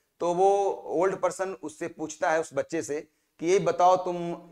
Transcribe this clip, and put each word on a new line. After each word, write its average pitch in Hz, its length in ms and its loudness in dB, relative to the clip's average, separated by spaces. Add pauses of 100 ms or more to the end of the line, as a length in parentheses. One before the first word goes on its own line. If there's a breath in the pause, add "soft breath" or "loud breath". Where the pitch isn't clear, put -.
(200)
तो 175 140 0
वो 196 320 4 (220)
ओल्ड 185 280 0
पर्सन 185 380 -4
उससे 170 340 -10
पूछता 165 440 -4
है, 160 80 2
उस 156 140 -4
बच्चे 139 280 -4
से, 143 260 -6 (320)
कि 160 80 -4
"ये 190 120 4
बताओ, 180 460 4
तुम 175 260 -4 (200)